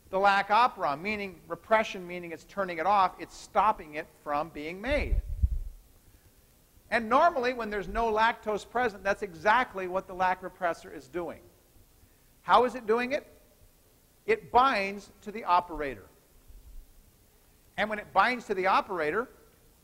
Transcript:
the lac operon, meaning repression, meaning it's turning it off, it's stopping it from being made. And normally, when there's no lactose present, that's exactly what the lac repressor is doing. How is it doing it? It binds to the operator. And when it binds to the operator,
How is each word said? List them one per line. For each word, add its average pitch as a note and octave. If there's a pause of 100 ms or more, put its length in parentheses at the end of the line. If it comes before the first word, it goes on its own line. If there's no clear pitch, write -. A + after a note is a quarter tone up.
(120)
the F#3+
lac G3
operon, G#3
meaning G3
repression, G3
meaning F3
it's D#3+
turning F3+
it D#3+
off, F#3+
it's E3
stopping G3
it D#3 (160)
from D3+
being D#3
made. G3 (1700)
And A3
normally, C4
when A3+
there's G#3
no A3+
lactose A3
present, A3+
that's G3+
exactly F#3+
what F#3
the F#3+
lac F#3
repressor F3+
is C#3
doing. D3 (1000)
How G#3
is B3
it B3
doing A#3+
it? D4+ (1000)
It G#3+
binds G#3 (120)
to G#3+
the A3
operator. D3+ (1700)
And G#3
when G#3+
it G#3
binds A3
to G#3+
the F#3
operator, F#3+ (540)